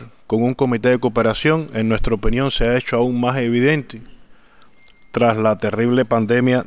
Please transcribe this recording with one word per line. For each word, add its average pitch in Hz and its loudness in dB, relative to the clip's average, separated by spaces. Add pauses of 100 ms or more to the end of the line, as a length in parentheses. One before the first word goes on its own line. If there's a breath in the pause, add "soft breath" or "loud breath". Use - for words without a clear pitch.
(320)
con 113 0
un 127 0
comité 123 0
de 127 2
cooperación, 127 0
en 110 -2
nuestra 113 2
opinión, 123 0
se - 0
ha 123 2
hecho 127 -4
aún 123 0
más 123 0
evidente 123 0 (1080 soft breath)
tras 113 2
la 110 0
terrible 117 0
pandemia 120 0